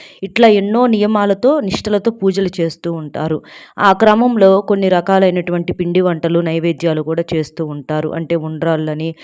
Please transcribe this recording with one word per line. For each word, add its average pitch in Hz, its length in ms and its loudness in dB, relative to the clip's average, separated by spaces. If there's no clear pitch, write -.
ఇట్లా 220 240 2
ఎన్నో 208 400 2
నియమాలతో, 214 720 2
నిష్టలతో 208 520 -2
పూజలు 190 380 -2
చేస్తూ 165 320 -4
ఉంటారు. 156 480 -6
ఆ 196 140 4
క్రమంలో 214 680 4
కొన్ని 196 280 0
రకాలైనటువంటి 175 840 0
పిండి 175 280 0
వంటలు, 170 380 0
నైవేద్యాలు 165 640 -2
కూడా 160 220 -4
చేస్తూ 160 320 -4
ఉంటారు. 151 440 -6
అంటే 165 260 -4
ఉండ్రాళ్ళని, 156 880 -4